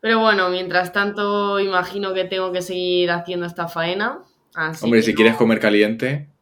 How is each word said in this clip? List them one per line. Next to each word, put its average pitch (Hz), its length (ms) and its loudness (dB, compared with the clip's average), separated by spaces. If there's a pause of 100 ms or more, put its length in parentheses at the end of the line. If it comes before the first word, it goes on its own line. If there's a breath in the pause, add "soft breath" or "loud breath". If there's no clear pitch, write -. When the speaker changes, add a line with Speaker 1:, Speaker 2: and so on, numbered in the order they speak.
Speaker 1:
Pero 226 180 2
bueno, 202 300 4
mientras 180 440 0
tanto, 202 680 0
imagino 196 540 -2
que 185 120 0
tengo 185 260 -2
que 180 100 -2
seguir 180 500 0
haciendo 175 340 -4
esta 170 220 -8
faena, 190 560 -4 (320)
así 160 300 -6
Speaker 2:
Hombre, 117 160 4
Speaker 1:
que 113 60 2
Speaker 2:
si 107 60 0
quieres 110 200 4
Speaker 1:
no. 113 60 -4
Speaker 2:
comer 113 200 4
caliente. 110 720 0 (120)